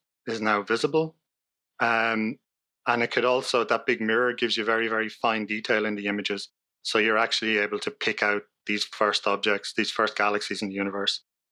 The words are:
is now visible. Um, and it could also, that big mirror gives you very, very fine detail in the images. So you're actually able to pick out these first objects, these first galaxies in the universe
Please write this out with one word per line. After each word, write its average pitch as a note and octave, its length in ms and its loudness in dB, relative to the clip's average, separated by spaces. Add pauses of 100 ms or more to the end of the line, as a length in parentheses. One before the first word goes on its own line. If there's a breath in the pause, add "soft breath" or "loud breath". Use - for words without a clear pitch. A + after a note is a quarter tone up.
(260)
is A2+ 140 -4
now G#2+ 220 2
visible. D3+ 560 0 (640)
Um, A2+ 560 0 (500)
and A#2+ 160 2
it A#2+ 80 -2
could A#2+ 140 2
also, B2+ 400 2
that A2+ 200 0
big A#2+ 140 0
mirror A2+ 340 2
gives A2+ 220 -2
you A2+ 80 -2
very, A2+ 240 2
very A2 220 -2
fine A2 360 -2
detail G#2+ 400 0
in G#2+ 100 -2
the G2+ 120 -4
images. G2+ 420 -4 (340)
So - 160 0
you're A2 180 4
actually A2 400 0
able G#2 220 0
to G#2 120 -6
pick - 320 -2
out G#2 200 0 (220)
these G#2 200 -2
first - 420 0
objects, G2+ 480 0
these G#2 160 -2
first G#2+ 240 0
galaxies G#2 460 0
in G#2 80 -4
the F#2+ 60 -8
universe G2 480 -4 (280)